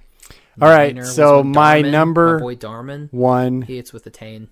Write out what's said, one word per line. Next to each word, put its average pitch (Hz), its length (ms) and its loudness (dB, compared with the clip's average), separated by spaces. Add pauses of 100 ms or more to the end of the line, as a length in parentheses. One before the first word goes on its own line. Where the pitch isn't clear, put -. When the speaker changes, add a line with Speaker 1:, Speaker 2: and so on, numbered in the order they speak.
(600)
Speaker 1:
All 151 80 4
right, 147 260 4
Speaker 2:
Miner 127 120 -14
was 127 80 -12
Speaker 1:
so 147 240 4
Speaker 2:
with 139 80 0
Speaker 1:
my 151 360 2
Speaker 2:
Darman, 143 80 -2
Speaker 1:
number 165 440 0
Speaker 2:
my 160 60 -4
boy 123 160 -10
Darman. 127 580 -16
Speaker 1:
one 127 480 -2
Speaker 2:
He 127 140 -14
hits 120 180 -18
with 113 120 -20
a 113 40 -20
Tain. 110 420 -20